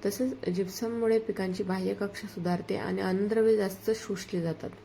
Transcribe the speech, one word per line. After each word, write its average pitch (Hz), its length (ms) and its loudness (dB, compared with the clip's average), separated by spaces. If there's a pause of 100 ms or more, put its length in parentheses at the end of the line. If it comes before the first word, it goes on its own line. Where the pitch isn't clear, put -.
तसेच 254 420 -2
जिप्सममुळे 226 680 2
पिकांची 190 440 -2
बाह्य 185 320 0
कक्षा 202 320 -6
सुधारते 180 500 -2
आणि 185 240 -2
अन्नद्रव्ये 208 560 4
जास्त 196 380 0
शोषली 190 460 -4
जातात. 170 300 -4 (140)